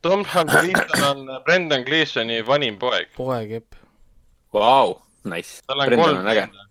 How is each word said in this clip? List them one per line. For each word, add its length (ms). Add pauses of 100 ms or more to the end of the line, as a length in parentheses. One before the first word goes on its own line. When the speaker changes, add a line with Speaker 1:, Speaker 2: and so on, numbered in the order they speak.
Speaker 1:
Tom 200
Gleeson 800
on 180 (220)
Brendan 400
Gleesoni 600
vanim 320
poeg. 380
Speaker 2:
Poeg, 340
jep. 280 (760)
Speaker 3:
Vau, 440 (260)
nice. 400
Speaker 1:
Tal 160
on 80
Speaker 3:
Brendan 180
Speaker 1:
kolm 140
Speaker 3:
on 80
äge. 160
Speaker 1:
venda. 260